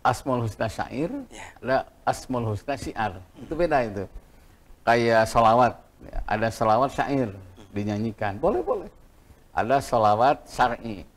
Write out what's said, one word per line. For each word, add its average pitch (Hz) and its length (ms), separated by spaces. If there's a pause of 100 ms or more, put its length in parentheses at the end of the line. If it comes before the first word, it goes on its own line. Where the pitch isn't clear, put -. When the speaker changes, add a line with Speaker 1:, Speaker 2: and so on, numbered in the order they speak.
Speaker 1:
Asmaul 123 420
Husna 113 260
syair, 127 420 (160)
Speaker 2:
Ya. - 200 (120)
Speaker 1:
ada 131 180 (260)
Asmaul 120 440
Husna 110 300
syiar. 107 420 (180)
Itu 135 160
beda 151 300
itu. 101 220 (760)
Kayak 117 440
sholawat. 117 480 (280)
Ya, - 220
ada 110 240
sholawat 113 420
syair 135 400
Speaker 2:
Hmm. 98 400
Speaker 1:
dinyanyikan. 104 680
Boleh, 190 240
boleh. 226 280 (640)
Ada 123 320
sholawat 117 640
syar'i 117 560 (140)